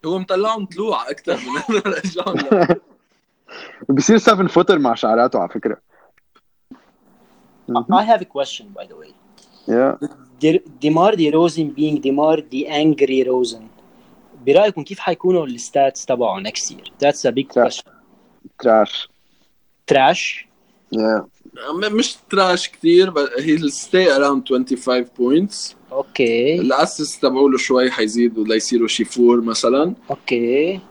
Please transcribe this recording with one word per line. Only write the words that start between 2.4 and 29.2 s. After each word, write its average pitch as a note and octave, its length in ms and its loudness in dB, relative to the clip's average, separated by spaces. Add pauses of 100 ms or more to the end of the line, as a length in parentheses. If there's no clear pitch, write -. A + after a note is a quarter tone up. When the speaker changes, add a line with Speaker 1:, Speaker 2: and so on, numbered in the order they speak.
Speaker 2:
<laughs> C#3 80 2
بصير A3 220 4
seven F#3+ 300 2
footer F3 260 2
مع C3+ 200 2
شعراته A#2 440 0
على F2+ 100 -2
فكرة. A2 280 -6 (2000)
Speaker 3:
I B2+ 320 0
have A3 160 4
a F3+ 40 -10
question, C3+ 420 -8 (120)
by F#2 60 -14
the D#2+ 180 -20
way. C#2+ 100 -20 (560)
Speaker 2:
Yeah. B2 260 2 (460)
Speaker 3:
De-، E3 220 2 (180)
DeMar D#3+ 320 4
DeRozan D#3+ 600 0
being D3+ 260 -2
DeMar D3 360 2 (140)
the C3+ 180 -6
Angry C#3+ 560 0
Rosen، B2 380 -2 (840)
برأيكم F3+ 360 2
كيف F#3+ 160 -14
حيكونوا F3+ 480 -2
الستاتس C3+ 600 -4
تبعه A2+ 360 -2
next - 280 -8
year؟ - 140 -20 (200)
That's C#3+ 260 0
a - 20 -8
big C#3 200 -4
Speaker 2:
Tra-، B2 100 2
Speaker 3:
question. - 220 -2 (800)
Speaker 2:
trash. A2 460 2 (840)
Speaker 3:
Trash؟ C#3+ 540 2 (480)
Speaker 2:
Yeah. A2 280 0 (480)
Speaker 1:
م-، G#3 260 -4
مش C4 200 -2 (180)
trash F#3 380 0
كتير، F3+ 380 4
but C#3+ 280 -2
he'll D3+ 320 0
stay F#3 360 0 (120)
around C#3 340 0
twenty-five B2+ 540 -2 (140)
points. D3+ 540 0 (180)
Speaker 3:
أوكي. C3 680 0
Speaker 1:
الأسيست C#3+ 640 -2
تبعوله C3 360 2
شوي B2+ 320 2
حيزيدوا A2+ 540 0
ليصيروا A2 440 0
شي - 160 -2
فور A#2+ 360 4